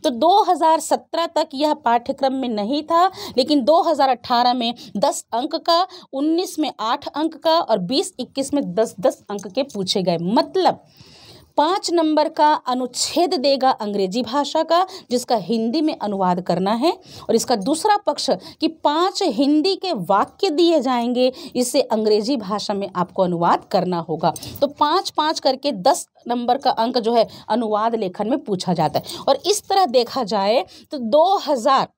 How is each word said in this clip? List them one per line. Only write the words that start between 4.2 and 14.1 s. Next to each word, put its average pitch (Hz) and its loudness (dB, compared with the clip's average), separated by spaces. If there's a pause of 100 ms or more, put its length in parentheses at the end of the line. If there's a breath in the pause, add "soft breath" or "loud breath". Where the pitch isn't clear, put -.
में 240 -4 (220 loud breath)
दस 277 0
अंक 277 -4
का, 339 2 (260 loud breath)
उन्नीस 320 -2
में 302 -2
आठ 254 -4
अंक 320 -4
का 320 0
और 220 0
बीस 254 -2
इक्कीस 269 -6
में 285 0 (120)
दस 226 0
दस 262 -2
अंक 202 -10
के 208 -4
पूछे 196 -4
गए। 175 0
मतलब 285 0 (720 loud breath)
पाँच 381 0
नंबर 311 2
का 302 2 (140)
अनुच्छेद 254 -2
देगा 262 2
अंग्रेजी 202 -2